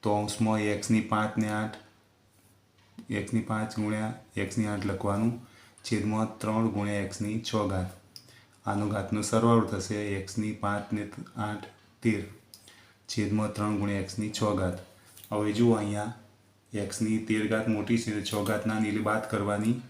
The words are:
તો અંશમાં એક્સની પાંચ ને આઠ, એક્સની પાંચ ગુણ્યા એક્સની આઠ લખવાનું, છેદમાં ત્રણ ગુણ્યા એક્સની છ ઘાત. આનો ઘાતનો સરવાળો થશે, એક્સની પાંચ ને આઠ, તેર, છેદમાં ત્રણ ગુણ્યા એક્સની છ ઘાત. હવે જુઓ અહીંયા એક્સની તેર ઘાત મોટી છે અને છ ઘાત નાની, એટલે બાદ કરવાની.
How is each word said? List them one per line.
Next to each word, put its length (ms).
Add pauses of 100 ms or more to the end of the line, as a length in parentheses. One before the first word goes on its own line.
તો 60 (120)
અંશમાં 420 (140)
એક્સની 380
પાંચ 300
ને 60 (120)
આઠ, 180 (1400)
એક્સની 300
પાંચ 260
ગુણ્યા 380 (300)
એક્સની 280
આઠ 180
લખવાનું, 440 (520)
છેદમાં 420 (140)
ત્રણ 340
ગુણ્યા 300
એક્સની 300 (140)
છ 20 (200)
ઘાત. 180 (760)
આનો 280
ઘાતનો 360
સરવાળો 420
થશે, 260 (220)
એક્સની 340 (100)
પાંચ 320
ને 80 (440)
આઠ, 200 (360)
તેર, 180 (920)
છેદમાં 440
ત્રણ 240
ગુણ્યા 260
એક્સની 320
છ 40 (180)
ઘાત. 180 (520)
હવે 300
જુઓ 180
અહીંયા 340 (720)
એક્સની 440
તેર 240
ઘાત 220
મોટી 300
છે 100
અને 160
છ 40 (140)
ઘાત 220
નાની, 200
એટલે 200
બાદ 220
કરવાની. 440 (140)